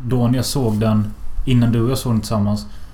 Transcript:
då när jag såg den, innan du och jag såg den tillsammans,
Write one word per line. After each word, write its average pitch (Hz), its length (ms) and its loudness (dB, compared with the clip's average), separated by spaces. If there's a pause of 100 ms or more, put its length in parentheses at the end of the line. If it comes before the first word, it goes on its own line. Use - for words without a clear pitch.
då 123 240 2
när 123 80 2
jag 120 80 0
såg 110 360 0
den, 107 320 2 (340)
innan 120 260 4
du 117 80 2
och 117 100 0
jag 127 80 -2
såg 123 140 -2
den 110 80 2
tillsammans, 104 460 -2 (280)